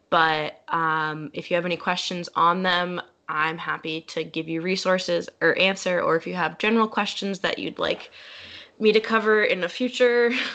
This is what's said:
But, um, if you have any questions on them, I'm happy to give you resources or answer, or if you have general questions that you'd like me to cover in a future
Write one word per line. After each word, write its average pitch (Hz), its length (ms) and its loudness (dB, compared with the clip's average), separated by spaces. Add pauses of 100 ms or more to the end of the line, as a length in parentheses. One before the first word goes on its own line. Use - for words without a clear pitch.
(100)
But, 156 580 2
um, 156 640 -2
if - 180 -8
you 175 60 0
have 170 80 0
any 170 140 -2
questions 180 580 -4
on 170 260 4
them, 180 380 0 (280)
I'm 160 300 -2
happy 160 440 -6
to 160 200 -6
give 160 260 -6
you 165 140 -2
resources 185 680 0 (120)
or 165 180 4
answer, 185 420 2
or 160 140 2
if 165 140 -2
you 180 60 -6
have 170 240 -2
general 220 280 2
questions 196 540 -4
that - 180 -2
you'd - 220 -6
like - 320 -2 (680)
me 220 140 4
to 214 80 6
cover 214 420 2
in 185 220 0
a 175 40 -2
future 240 640 2 (240)